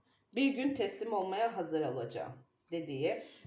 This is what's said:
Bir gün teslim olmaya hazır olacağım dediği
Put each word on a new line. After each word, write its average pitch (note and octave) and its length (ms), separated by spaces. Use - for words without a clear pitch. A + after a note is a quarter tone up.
Bir C#4 220
gün C4 200
teslim A3 380
olmaya G3+ 440
hazır D#3 300
olacağım - 460
dediği D3+ 520